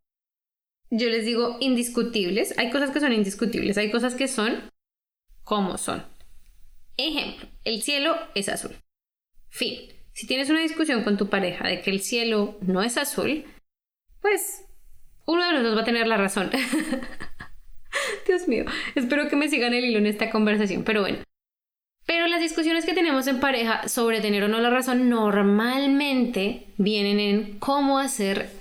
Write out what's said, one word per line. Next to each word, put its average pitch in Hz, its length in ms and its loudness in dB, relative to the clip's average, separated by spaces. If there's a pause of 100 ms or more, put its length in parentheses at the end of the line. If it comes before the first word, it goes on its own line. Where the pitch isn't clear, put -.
(880)
yo 233 200 0
les 226 160 0
digo, 240 360 0
indiscutibles. 233 960 0
Hay 247 140 0
cosas 277 200 0
que 294 80 -2
son 285 140 2
indiscutibles, 202 640 0
hay 208 120 0
cosas 240 260 -2
que 269 120 0
son 254 420 -2 (720)
como 196 340 0
son. - 280 -6 (920)
Ejemplo, - 500 -6 (160)
el 226 180 -4
cielo 285 340 0 (200)
es 196 140 -2
azul. - 260 -8 (760)
Fin. - 400 -6 (240)
Si - 140 -14
tienes 262 220 0
una 320 120 4
discusión 311 420 0
con 208 140 2
tu 202 120 0
pareja 185 380 -2
de 180 140 -2
que - 80 -2
el 196 120 0
cielo 220 600 0
no 185 220 2
es 240 140 0
azul, 285 480 -2 (760)
pues - 420 -2 (600)
uno 349 200 2
de 349 80 2
los 269 100 2
dos 226 120 2
va 220 60 2
a 214 40 -2
tener 233 220 2
la 226 100 2
razón. 196 340 0 (840)
<laughs> - 920 -6
Dios 359 200 2
mío, 247 180 0 (300)
espero 294 320 0
que 294 80 -2
me 294 140 2
sigan 240 240 0
el 247 120 0
hilo 233 120 2
en 208 80 4
esta 214 240 0
conversación, 208 540 2
pero 214 180 2
bueno. - 180 -2 (840)
Pero 339 220 2
las 339 140 2
discusiones 330 440 0
que 359 80 0
tenemos 302 340 2
en 262 120 0
pareja 233 480 0
sobre 226 340 2
tener 208 220 2
o 208 40 2
no 220 120 2
la 233 100 4
razón 254 400 2
normalmente 240 1600 2 (100)
vienen 208 420 2
en 208 400 0
cómo 277 380 2
hacer 214 520 0 (120)